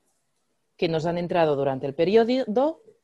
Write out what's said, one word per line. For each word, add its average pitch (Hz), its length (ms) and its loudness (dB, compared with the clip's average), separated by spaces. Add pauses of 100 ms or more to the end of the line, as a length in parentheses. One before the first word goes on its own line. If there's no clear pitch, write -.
(760)
que 180 120 -2
nos 160 180 -2
han 175 120 -2
entrado 165 380 0
durante 135 300 -2
el 135 80 -8
periodo, 226 840 0 (240)